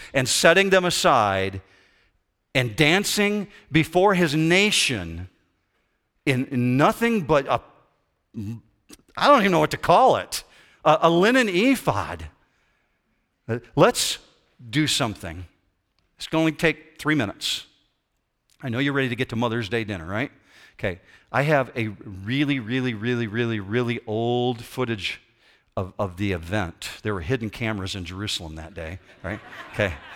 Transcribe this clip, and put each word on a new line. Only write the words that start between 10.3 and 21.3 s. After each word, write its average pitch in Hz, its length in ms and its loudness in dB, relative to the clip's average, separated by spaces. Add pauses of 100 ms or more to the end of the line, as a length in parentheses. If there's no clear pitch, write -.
a, 156 180 6
a 165 80 8
linen 214 380 4
ephod. 117 760 0 (1200)
Uh, 117 100 -4 (180)
let's - 420 2 (500)
do 143 180 0
something. 92 600 -4 (720)
It's - 100 -14
gonna 160 160 0
only 160 100 2
take - 460 -2
three 151 160 0
minutes. - 520 -4 (960)
I 139 60 -8
know 117 100 -4
you're 139 140 -2
ready 135 160 0
to 120 80 -4
get 123 140 -4
to 120 60 -6
Mother's 117 320 -2
Day 113 160 -2
dinner, 95 220 -8
right? 107 240 -6 (480)
Okay, 90 220 -6 (320)